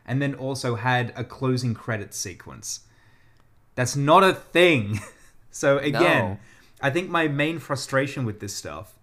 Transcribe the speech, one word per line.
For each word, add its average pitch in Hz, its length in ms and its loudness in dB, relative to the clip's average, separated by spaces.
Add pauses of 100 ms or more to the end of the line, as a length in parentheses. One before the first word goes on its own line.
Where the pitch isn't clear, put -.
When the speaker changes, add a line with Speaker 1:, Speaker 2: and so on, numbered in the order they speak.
Speaker 1:
and 135 160 -2
then 143 120 -2
also 131 420 -4
had 123 400 0
a 123 80 -6
closing 127 520 -2
credits 104 420 -8
sequence. - 640 -12 (920)
That's 127 200 -2
not 151 280 6
a 190 100 6
thing. 123 720 2
<laughs> - 40 -20 (440)
So 139 260 2
again, 139 220 0 (300)
Speaker 2:
No. 101 60 -8 (440)
Speaker 1:
I 139 100 2
think 175 180 -2
my 165 180 0
main 147 320 0
frustration 135 640 -2
with 107 160 -4
this 101 160 -10
stuff 78 480 -14